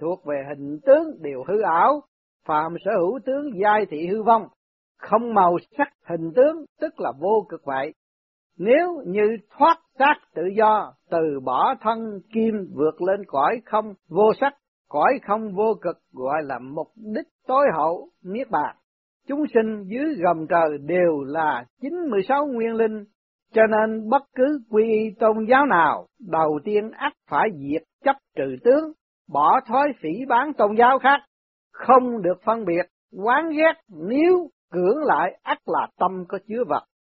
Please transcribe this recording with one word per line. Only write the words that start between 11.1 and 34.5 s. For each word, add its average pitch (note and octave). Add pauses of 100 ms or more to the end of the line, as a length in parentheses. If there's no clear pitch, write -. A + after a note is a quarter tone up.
từ D#3+
bỏ D3+
thân A3 (140)
kim A3 (200)
vượt D#3
lên F#3+
cõi D#3+
không G#3+ (160)
vô G#3
sắc, C#4 (360)
cõi F#3+
không G#3+
vô G#3+
cực E3+ (160)
gọi C3+
là C3+
mục C3+ (260)
đích D#4 (200)
tối C4+ (100)
hậu E3 (160)
niết G#3+
bàn. D3 (520)
Chúng C#4+ (100)
sinh A3
dưới C4+ (100)
gầm E3
trời D#3+
đều E3+
là C#3+ (160)
chín D4 (180)
mươi G3+
sáu C#4+
nguyên A3+
linh, A3 (480)
cho A3
nên A3
bất C#4 (120)
cứ C#4 (100)
quy G#3+
y A3
tôn A3
giáo C4
nào, D3+ (140)
đầu D#3+
tiên G#3
ắt C#4+ (180)
phải G3
diệt C#3+ (220)
chấp - (200)
trừ C3+
tướng, D4+ (400)
bỏ D#3+
thói A3+ (140)
phỉ F#3
báng C#4
tôn G#3+
giáo B3+
khác, C4+ (540)
không B3
được F3
phân A3+
biệt, F3 (380)
oán C#4
ghét, D#4+ (160)
nếu C#4 (240)